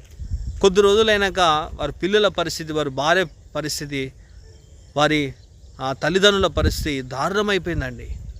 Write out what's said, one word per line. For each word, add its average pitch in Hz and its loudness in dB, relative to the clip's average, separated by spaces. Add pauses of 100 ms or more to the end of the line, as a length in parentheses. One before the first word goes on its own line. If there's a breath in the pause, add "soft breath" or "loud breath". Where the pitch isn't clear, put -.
(600)
కొద్ది 196 4
రోజులైనాక 202 4 (340)
వారి 143 -6
పిల్లల 202 2
పరిస్థితి, 160 -4
వారి 151 -2
భార్య 160 2 (280)
పరిస్థితి, 143 -6 (840 soft breath)
వారి, 147 2 (460)
ఆ, 131 -4
తల్లిదండ్రుల 190 4
పరిస్థితి 151 -2
దారుణమైపోయిందండి. 156 -4 (240)